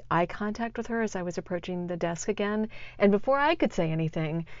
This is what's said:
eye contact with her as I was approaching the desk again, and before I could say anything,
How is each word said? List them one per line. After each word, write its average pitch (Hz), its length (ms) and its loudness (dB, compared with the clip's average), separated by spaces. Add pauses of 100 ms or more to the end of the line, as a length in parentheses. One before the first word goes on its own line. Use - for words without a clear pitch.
eye 165 160 4
contact 214 520 -4
with 226 100 -4
her 233 140 -2
as 208 160 -2
I 185 60 -4
was 175 140 -4
approaching 180 500 -4
the 175 100 -4
desk 170 320 -2
again, 214 400 0 (280)
and 202 140 8
before 269 260 4
I 294 180 4
could 285 180 2
say 165 180 2
anything, 160 540 -2 (160)